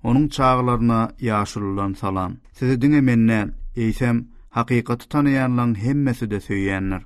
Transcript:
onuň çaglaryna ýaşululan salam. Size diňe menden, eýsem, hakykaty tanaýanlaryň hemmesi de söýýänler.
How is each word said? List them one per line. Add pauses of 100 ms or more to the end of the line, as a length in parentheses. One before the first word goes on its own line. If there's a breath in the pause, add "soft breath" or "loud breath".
onuň
çaglaryna (220)
ýaşululan
salam. (200)
Size
diňe
menden, (240)
eýsem, (320 soft breath)
hakykaty
tanaýanlaryň
hemmesi
de
söýýänler.